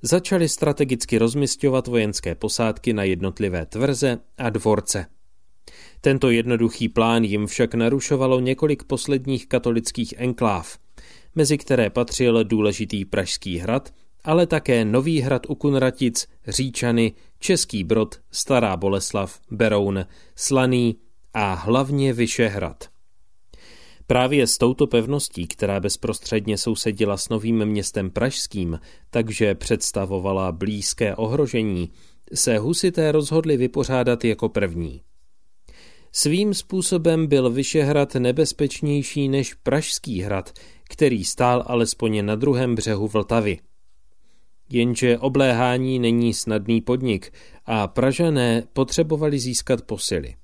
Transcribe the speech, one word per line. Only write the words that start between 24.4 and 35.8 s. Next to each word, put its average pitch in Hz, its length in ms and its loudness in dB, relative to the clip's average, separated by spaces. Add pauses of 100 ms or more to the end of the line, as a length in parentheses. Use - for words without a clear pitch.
s - 120 0
touto 120 280 4
pevností, 120 600 0
která 98 340 -2
bezprostředně 104 800 -2
sousedila 104 580 -2
s - 120 -6
Novým 113 360 0
Městem 104 460 -2
pražským, 92 680 -4 (300)
takže 110 440 0
představovala 95 1000 -2
blízké 101 640 -4
ohrožení, 110 760 -2 (440)
se 113 240 2
husité 160 540 0
rozhodli 156 440 2
vypořádat 123 680 0
jako 110 240 0
první. 85 520 -4 (1120)